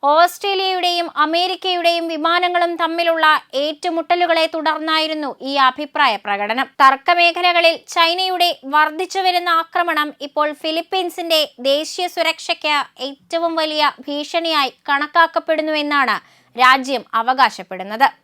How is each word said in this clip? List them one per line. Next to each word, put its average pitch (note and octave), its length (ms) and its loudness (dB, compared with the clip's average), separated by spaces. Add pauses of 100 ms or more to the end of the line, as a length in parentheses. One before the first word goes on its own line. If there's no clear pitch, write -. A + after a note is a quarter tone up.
ഓസ്ട്രേലിയയുടെയും F4+ 1040 0 (160)
അമേരിക്കയുടെയും E4+ 880 0
വിമാനങ്ങളും F4 640 0
തമ്മിലുള്ള E4 500 0 (280)
ഏറ്റുമുട്ടലുകളെ E4 1000 0
തുടർന്നായിരുന്നു D#4 760 -2 (200)
ഈ - 20 -4 (160)
അഭിപ്രായ C#4 560 0
പ്രകടനം. G#3 420 -2 (160)
തർക്കമേഖലകളിൽ E4+ 920 4 (180)
ചൈനയുടെ F4 540 0 (160)
വർദ്ധിച്ചുവരുന്ന F4 840 0 (120)
ആക്രമണം E4 520 -2 (140)
ഇപ്പോൾ D4+ 260 -2 (100)
ഫിലിപ്പീൻസിന്റെ E4 760 -2 (300)
ദേശീയ D4+ 440 -2
സുരക്ഷയ്ക്ക് D#4+ 600 -4 (320)
ഏറ്റവും E4 540 -6
വലിയ D4+ 300 0 (160)
ഭീഷണിയായി D4 680 -2 (140)
കണക്കാക്കപ്പെടുന്നുവെന്നാണ് D4+ 1300 0 (460)
രാജ്യം B3+ 420 4 (160)
അവകാശപ്പെടുന്നത്. A3+ 880 0 (160)